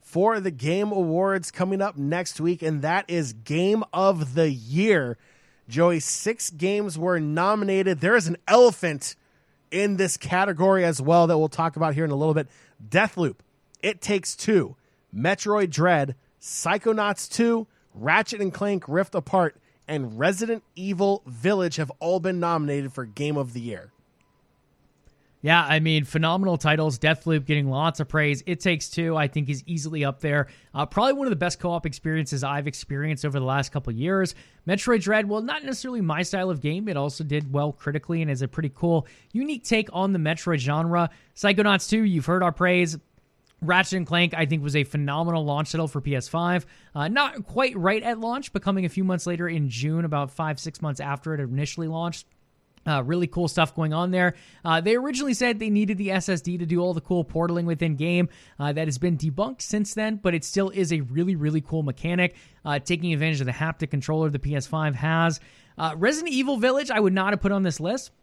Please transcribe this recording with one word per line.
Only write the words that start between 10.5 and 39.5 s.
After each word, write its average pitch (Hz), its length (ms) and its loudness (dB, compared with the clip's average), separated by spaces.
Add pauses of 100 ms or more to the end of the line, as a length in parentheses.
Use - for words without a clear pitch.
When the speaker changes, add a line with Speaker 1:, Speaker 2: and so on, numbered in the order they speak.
Speaker 1:
as 156 180 2
well 165 260 6
that 165 100 4
we'll 156 120 2
talk 165 280 -2
about 156 160 0
here 156 120 0
in 151 60 0
a 143 40 0
little 151 180 2
bit. 147 140 0 (380)
Deathloop, 170 500 2 (460)
It 202 200 -4
Takes 202 340 -2
Two, 156 400 2 (400)
Metroid 196 540 0
Dread, 143 460 2 (260)
Psychonauts 208 880 0
two, 233 380 2 (260)
Ratchet 185 460 2
and 190 140 -2
Clank 202 340 -2
Rift 185 260 0
Apart, 175 440 0 (300)
and 131 320 -6
Resident 202 440 0 (120)
Evil 196 500 0
Village 170 520 0
have 147 220 -4
all 175 200 0
been 180 200 -2
nominated 147 540 -2
for 127 120 -8
Game 143 320 -2
of 127 160 -4
the 123 60 -8
Year. 117 320 -10 (1500)
Speaker 2:
Yeah, 160 240 4
I 156 140 2
mean, 156 240 2
phenomenal 165 540 0
titles. 156 420 0
Deathloop 156 460 0
getting 147 240 0
lots 151 320 -2
of 143 80 -4
praise. 147 360 0
It 175 140 -4
Takes 175 300 -2
Two, 165 260 -2
I 147 140 2
think, 143 200 -4
is 135 160 -4
easily 156 400 -4
up 135 140 -4
there. 147 280 0 (280)
Uh, 143 100 -2
probably 247 280 2
one 277 120 -2
of 247 60 0
the 175 60 0
best 165 220 -2
co-op 170 260 -4
experiences 151 580 -4
I've 143 240 -4
experienced 143 580 -6
over 143 140 -2
the 127 60 -2
last 135 260 -2
couple 135 180 -6
of 113 80 -6
years. 180 380 0 (320)
Metroid 202 340 2
Dread, 208 260 2
well, 208 140 -2
not 285 220 -4
necessarily 254 380 -6
my 160 200 0
style 185 280 -2
of 151 120 -2
game. 175 280 -2
It 160 80 -2
also 143 260 -4
did 147 280 -2
well 143 200 0
critically 151 500 -4
and 151 80 -2
is 131 120 -2
a 135 80 -4
pretty 156 260 -4
cool, 170 320 2 (240)
unique 269 320 -4